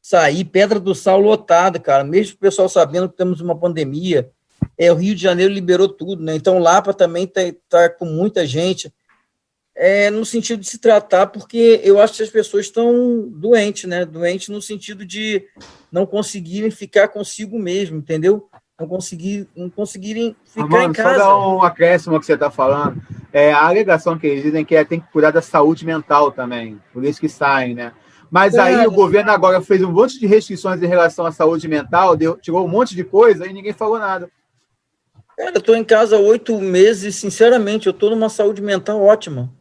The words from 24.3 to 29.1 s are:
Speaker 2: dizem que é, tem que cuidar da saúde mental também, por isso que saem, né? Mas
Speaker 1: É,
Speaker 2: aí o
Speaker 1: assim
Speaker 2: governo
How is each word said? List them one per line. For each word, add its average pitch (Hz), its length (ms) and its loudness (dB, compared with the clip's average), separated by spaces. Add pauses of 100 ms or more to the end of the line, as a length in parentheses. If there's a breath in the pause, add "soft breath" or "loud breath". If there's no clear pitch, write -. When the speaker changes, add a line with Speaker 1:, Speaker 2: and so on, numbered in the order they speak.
Speaker 2:
dizem 151 220 -2
que 160 100 -2
é, 151 100 6
tem 165 160 -6
que - 120 -20
cuidar 156 180 4
da 165 120 0
saúde 160 440 0
mental 147 460 0
também, 120 460 -10 (140)
por 127 120 -10
isso 147 160 -4
que 156 80 -4
saem, 135 460 -2
né? 120 180 -12 (380 soft breath)
Mas 190 240 2
Speaker 1:
É, 220 60 4
Speaker 2:
aí 185 160 4
o 233 60 4
Speaker 1:
assim 226 120 4
Speaker 2:
governo 202 380 4